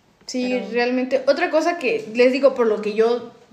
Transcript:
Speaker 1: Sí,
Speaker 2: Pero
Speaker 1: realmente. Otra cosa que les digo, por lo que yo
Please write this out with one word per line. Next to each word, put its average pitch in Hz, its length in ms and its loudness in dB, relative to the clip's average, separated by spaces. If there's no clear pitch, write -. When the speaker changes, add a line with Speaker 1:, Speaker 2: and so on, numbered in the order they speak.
Speaker 1:
Sí, 254 260 -4
Speaker 2:
Pero 247 200 -4
Speaker 1:
realmente. 254 560 0
Otra 330 220 2
cosa 320 280 0
que 214 360 -4
les 247 180 4
digo, 269 240 2
por 240 120 0
lo 208 140 0
que 208 120 -4
yo 233 380 0